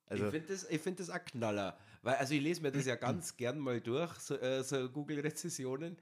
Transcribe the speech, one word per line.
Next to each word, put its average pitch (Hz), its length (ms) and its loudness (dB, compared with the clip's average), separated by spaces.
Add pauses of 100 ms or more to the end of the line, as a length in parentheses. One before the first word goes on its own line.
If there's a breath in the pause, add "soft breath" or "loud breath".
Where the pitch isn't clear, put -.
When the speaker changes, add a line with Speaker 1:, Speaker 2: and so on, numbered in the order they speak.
Speaker 1:
Also 101 180 2
Speaker 2:
Ich 104 60 2
find 160 180 -2
das, 190 200 -4
ich 156 120 0
find 180 180 -4
das 170 100 -6
ein 175 140 -4
Knaller, 104 540 0 (240 loud breath)
weil, 123 140 2
also 135 180 2
ich 147 80 4
lese 156 200 2
mir 143 100 2
das 139 140 2
ja 127 100 2
Speaker 1:
<clears throat> - 20 -4
Speaker 2:
ganz 113 400 -2
gern 123 200 0
mal 127 220 2
durch, 139 400 0
so, - 160 -4
äh, 131 260 2
so 131 280 2
Google-Rezessionen, 147 1120 -2